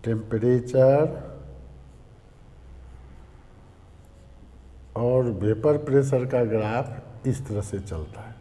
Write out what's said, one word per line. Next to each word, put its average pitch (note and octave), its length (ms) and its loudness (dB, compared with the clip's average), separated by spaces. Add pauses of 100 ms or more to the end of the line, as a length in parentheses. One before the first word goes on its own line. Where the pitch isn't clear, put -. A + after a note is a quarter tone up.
टेम्परेचर B2 1300 2 (3750)
और B2 280 2
वेपर A2 520 2
प्रेशर C3+ 500 2
का B2+ 180 2
ग्राफ A2 580 -2 (240)
इस - 220 -2
तरह G#2 120 -2
से G2+ 180 -6
चलता D#2+ 420 -10
है। - 200 -14